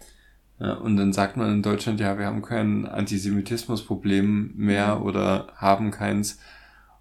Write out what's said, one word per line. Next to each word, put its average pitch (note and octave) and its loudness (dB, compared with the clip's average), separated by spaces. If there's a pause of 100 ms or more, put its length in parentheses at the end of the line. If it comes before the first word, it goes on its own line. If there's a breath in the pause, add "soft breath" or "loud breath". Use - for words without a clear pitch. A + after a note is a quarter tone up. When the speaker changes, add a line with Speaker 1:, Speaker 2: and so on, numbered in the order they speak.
(600 soft breath)
Speaker 1:
ja, G2+ -4
und G#2+ 0
dann G2 4
sagt G2 0
man G#2+ 2
in G#2 2
Deutschland, G#2 0
„Ja, G2+ 0
wir G#2 -4
haben G#2+ -4
kein G#2 -2
Antisemitismus-Problem G2+ -2
mehr G#2 2
Speaker 2:
Mhm. G#2 -4
Speaker 1:
oder G2 0
haben G2 2
keins.“ G#2 -2 (600 soft breath)